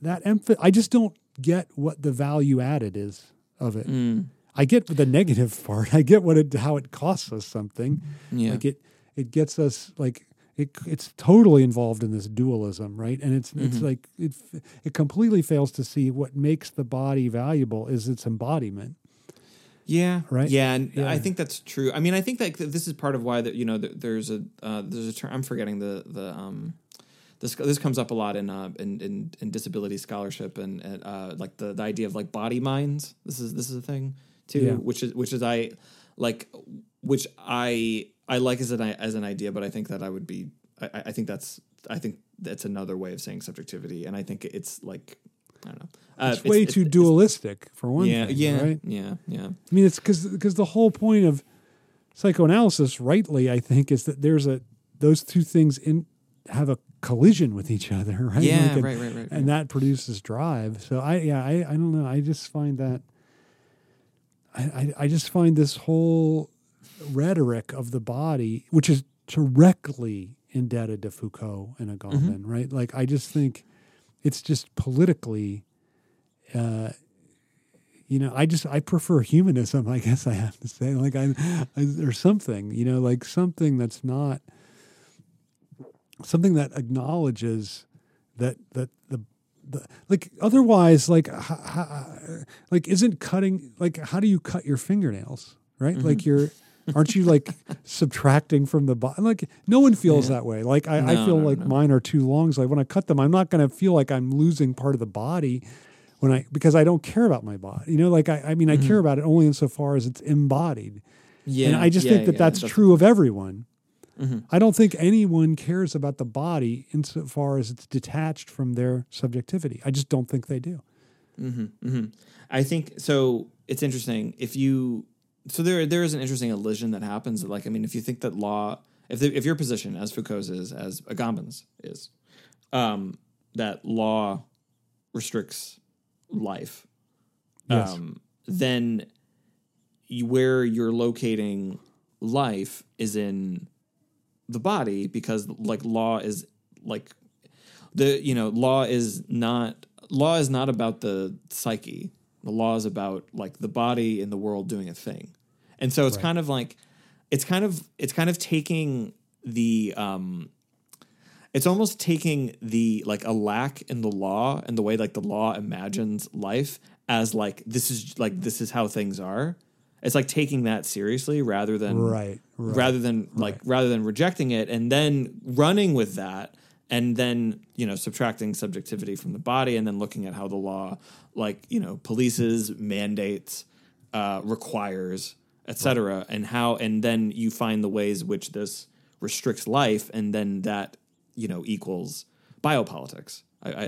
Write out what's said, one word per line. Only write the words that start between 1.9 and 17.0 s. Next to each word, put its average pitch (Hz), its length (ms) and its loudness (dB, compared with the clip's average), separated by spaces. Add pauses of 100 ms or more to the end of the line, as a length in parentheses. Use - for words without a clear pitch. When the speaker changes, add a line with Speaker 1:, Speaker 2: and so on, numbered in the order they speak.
Speaker 1:
the 147 100 0
value 139 500 2
added 123 360 -2
is 101 260 -10 (360)
of 117 160 -2
it. 107 120 -6
Speaker 2:
Mm. 120 380 0 (300)
Speaker 1:
I 143 80 4
get 226 240 4
the 147 180 2
negative 127 580 2
<laughs> - 20 -20
part. 104 280 -2
I 156 100 8
get 185 200 8
what 165 140 6
it, 147 160 4
how 139 240 0
it 127 140 -10
costs 175 420 -4
us 107 120 -8
something. 120 560 -6 (300)
Speaker 2:
Yeah. 113 200 0
Speaker 1:
Like, 107 120 -4
it, 139 180 -4 (360)
it 127 140 -6
gets 156 280 0
us, 143 380 -2
like, 127 280 -6 (300)
it, 143 140 -4 (180)
it's - 300 -8
totally 185 440 10
involved 117 400 2
in 110 100 -2
this 104 160 -4
dualism, 107 680 -2
right? 117 260 -6
And 139 140 0
it's, 127 160 -2
it's 131 240 -2
Speaker 2:
Mm-hmm. 120 100 -2
Speaker 1:
like, 131 220 -4 (100)
it, 160 180 -4 (500)
it 143 80 -8
completely 190 480 2
fails 143 320 2
to 135 100 -4
see 131 280 0
what 131 220 -6
makes 151 360 0
the 139 160 -6
body 131 420 -2